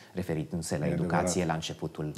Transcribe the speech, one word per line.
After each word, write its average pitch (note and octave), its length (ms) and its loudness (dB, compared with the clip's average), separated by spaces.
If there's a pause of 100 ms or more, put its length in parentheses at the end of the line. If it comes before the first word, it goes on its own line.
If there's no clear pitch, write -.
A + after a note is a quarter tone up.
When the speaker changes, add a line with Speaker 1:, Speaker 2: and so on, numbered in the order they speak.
(140)
Speaker 1:
referindu-se E2 640 -2
la D2+ 80 2
Speaker 2:
E C#2+ 40 2
Speaker 1:
educație D2+ 280 2 (240)
Speaker 2:
adevărat. E2 40 2
Speaker 1:
la D#2+ 80 2
începutul D#2 640 -4